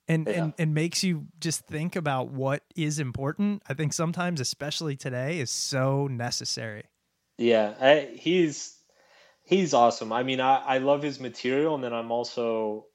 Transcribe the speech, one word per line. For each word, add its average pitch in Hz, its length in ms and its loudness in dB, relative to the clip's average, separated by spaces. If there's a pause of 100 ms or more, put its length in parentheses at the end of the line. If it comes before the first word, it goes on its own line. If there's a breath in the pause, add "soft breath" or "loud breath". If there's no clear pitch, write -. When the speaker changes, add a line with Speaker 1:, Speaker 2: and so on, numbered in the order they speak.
Speaker 1:
and, 160 180 2
Speaker 2:
Yeah. 107 80 0 (100)
Speaker 1:
and, 151 140 -4
and 156 160 0
makes 160 300 0
you 160 240 -2 (100)
just - 280 -4
think 165 300 -6
about 135 340 -2
what 135 340 -2 (120)
is 151 220 -2
important, 156 720 -2
I 139 60 -2
think 147 180 -2
sometimes, 170 480 -2
especially 143 560 -6
today, 131 440 -4
is 120 100 -4
so 135 580 0
necessary. 117 760 -6 (540)
Speaker 2:
Yeah, 113 420 4
I, 139 360 6
he's, 160 640 0 (640 soft breath)
he's 175 320 2
awesome. 117 380 4
I 120 100 0
mean, 131 180 0
I, 135 180 4
I 131 200 0
love 143 240 2
his 139 160 -4
material, 131 560 -2
and 139 80 -4
then 120 100 -4
I'm 117 200 -4
also, 113 840 -2